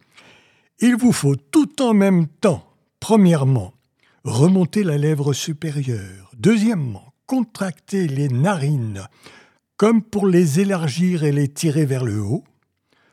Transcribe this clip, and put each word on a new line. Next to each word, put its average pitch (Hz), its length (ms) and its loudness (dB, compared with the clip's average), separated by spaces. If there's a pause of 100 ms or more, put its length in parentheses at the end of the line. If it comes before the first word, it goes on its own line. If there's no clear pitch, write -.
(800)
il 240 160 2
vous 233 160 4
faut 139 240 0
tout 285 460 -2
en 240 100 2
même 196 340 2
temps, 151 380 -2 (340)
premièrement, 139 760 2 (500)
remonter 175 580 2
la 156 140 -2
lèvre 143 360 0
supérieure, 131 1040 -8
deuxièmement, 170 760 0 (140)
contracter 196 800 -4
les 139 200 -2
narines, 131 760 -2 (720)
comme 220 260 2
pour 202 240 -4
les 175 340 2
élargir 175 640 -2
et 147 80 0
les 143 160 0
tirer 156 360 -2
vers 131 200 -2
le 104 180 -4
haut, 113 220 -6 (680)